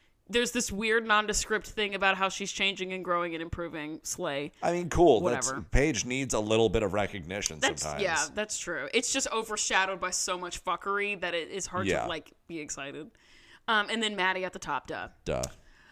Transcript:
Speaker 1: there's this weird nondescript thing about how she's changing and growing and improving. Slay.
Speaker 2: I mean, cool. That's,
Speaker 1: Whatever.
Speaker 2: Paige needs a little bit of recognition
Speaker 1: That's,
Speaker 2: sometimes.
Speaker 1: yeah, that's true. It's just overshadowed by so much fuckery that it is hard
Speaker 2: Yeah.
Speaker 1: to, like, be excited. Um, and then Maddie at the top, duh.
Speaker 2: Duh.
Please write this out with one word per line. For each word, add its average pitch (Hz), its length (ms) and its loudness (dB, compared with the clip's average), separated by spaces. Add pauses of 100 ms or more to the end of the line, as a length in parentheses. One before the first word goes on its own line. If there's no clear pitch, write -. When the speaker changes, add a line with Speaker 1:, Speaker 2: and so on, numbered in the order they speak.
(260)
Speaker 1:
there's 240 260 2
this 240 200 0
weird 220 340 2
nondescript 208 600 2
thing 202 280 -4
about 190 220 4
how 190 140 0
she's 196 200 -6
changing 190 440 -2
and 185 100 -6
growing 175 300 0
and 160 80 -6
improving. 160 600 -8
Slay. 147 500 -4 (100)
Speaker 2:
I 170 100 2
mean, 175 160 -2
cool. 151 320 8
That's, 120 280 0
Speaker 1:
Whatever. 131 220 -6
Speaker 2:
Paige 131 360 4
needs 127 260 -2
a 117 80 2
little 110 300 6
bit 107 120 2
of 95 120 0
recognition 95 640 -2
Speaker 1:
That's, - 240 0
Speaker 2:
sometimes. - 200 -2
Speaker 1:
yeah, 160 220 0 (100)
that's 214 240 -6
true. 151 360 -6
It's 247 180 2
just 269 180 0
overshadowed 208 720 0
by 185 120 -2
so 185 260 -2
much 180 260 -8
fuckery 196 560 -2
that 175 140 -2
it 165 160 -2
is 180 160 -6
hard 185 200 -2
Speaker 2:
Yeah. 156 180 2
Speaker 1:
to, - 40 -6
like, - 240 -10 (160)
be 165 120 -8
excited. 147 500 -10 (580)
Um, 214 220 2
and 226 120 0
then 208 140 0
Maddie 185 300 0
at 180 80 -8
the 190 40 -10
top, 143 280 -6
duh. 110 220 -8 (180)
Speaker 2:
Duh. 67 160 -2 (500)